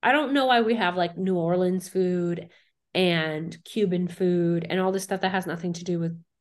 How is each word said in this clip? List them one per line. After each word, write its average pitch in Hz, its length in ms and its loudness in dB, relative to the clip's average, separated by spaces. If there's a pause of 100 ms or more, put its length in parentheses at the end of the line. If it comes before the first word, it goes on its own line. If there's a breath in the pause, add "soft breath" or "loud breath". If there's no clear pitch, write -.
I 247 100 4
don't 277 220 2
know 277 100 4
why 247 160 6
we 233 140 2
have, 180 220 0
like, 170 200 0
New 190 200 0
Orleans 180 520 0
food 180 640 -2 (440 soft breath)
and 165 720 0
Cuban 180 440 -2
food 170 600 0
and 175 100 -2
all 190 140 0
this 190 120 -4
stuff 190 180 -4
that 190 100 0
has 185 140 -2
nothing 170 260 -6
to 170 120 -10
do 175 140 -2
with, 165 240 -6 (180)